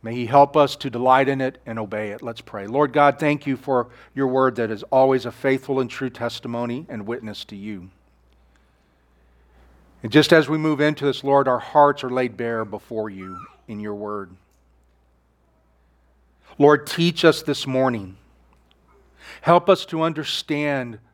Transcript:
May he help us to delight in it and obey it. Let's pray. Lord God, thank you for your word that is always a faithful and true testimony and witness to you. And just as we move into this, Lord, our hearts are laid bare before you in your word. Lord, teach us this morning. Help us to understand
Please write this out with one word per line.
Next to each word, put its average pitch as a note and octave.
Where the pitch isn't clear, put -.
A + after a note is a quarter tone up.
May A2+
he A#2+
help C#3
us C#3+
to C3+
delight B2+
in C3+
it C3
and A2+
obey G#2+
it. G#2+
Let's A#2
pray. G2+
Lord C3+
God, C#3+
thank D3
you C3
for B2
your C3
word C3
that A2+
is G#2
always C3
a A#2
faithful C3
and B2
true -
testimony A#2+
and G#2+
witness A2
to G#2+
you. G2
And G#2+
just D3+
as D#3
we D#3
move D#3
into D3
this, C#3
Lord, C#3
our B2
hearts C#3+
are B2+
laid B2+
bare A#2
before G#2+
you F#2+
in G#2
your G#2
word. G2+
Lord, D3
teach E3+
us D#3+
this -
morning. B2
Help F3
us F#3+
to D#3+
understand D3